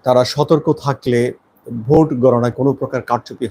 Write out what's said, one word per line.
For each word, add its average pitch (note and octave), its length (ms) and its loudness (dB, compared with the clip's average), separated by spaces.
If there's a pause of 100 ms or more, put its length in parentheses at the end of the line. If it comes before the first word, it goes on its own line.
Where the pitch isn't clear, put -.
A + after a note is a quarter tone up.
তারা B2+ 220 2
সতর্ক D3+ 480 0
থাকলে B2 600 -2 (400)
ভোট C#3+ 420 2
গণনায় A#2+ 380 2
কোনো C3+ 200 0
প্রকার C3 300 -6
কারচুপি A#2+ 480 -6